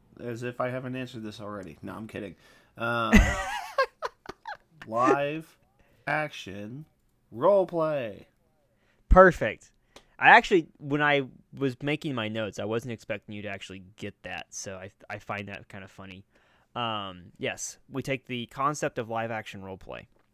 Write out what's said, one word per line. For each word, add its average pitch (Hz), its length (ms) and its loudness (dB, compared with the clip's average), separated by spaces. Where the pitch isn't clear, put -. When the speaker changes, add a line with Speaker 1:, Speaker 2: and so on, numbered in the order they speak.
Speaker 1:
As 120 240 -10
if 123 160 -8
I 127 100 -2
haven't 127 260 -8
answered 123 280 -10
this 107 160 -12
already. 101 420 -12
No, 98 140 -12
I'm 107 120 -12
kidding. 98 280 -12
Um, 117 360 0
Speaker 2:
<laughs> - 1700 0
Speaker 1:
live 143 720 0
action 139 800 -6
role 175 340 4
play. 147 640 -2
Speaker 2:
Perfect. 165 640 8
I 135 100 10
actually, 196 380 8
when 147 240 -2
I 143 220 4
was 131 240 -2
making 147 340 -4
my 110 120 -2
notes, 107 320 -6
I 101 60 -4
wasn't 113 280 -4
expecting 107 420 -10
you 104 80 -10
to 101 60 -8
actually 95 340 -12
get 104 160 -10
that, 90 260 -10
so - 260 -12
I, 95 160 -14
I 104 100 -10
find 104 300 -8
that - 180 -14
kind 98 160 -16
of 95 80 -20
funny. 95 340 -18
Um, 101 600 -6
yes, - 400 -8
we 131 120 -8
take 135 260 -6
the 120 200 -8
concept 143 500 -4
of 113 120 -6
live 113 220 -4
action 110 320 -10
role 95 140 -12
play. - 300 -16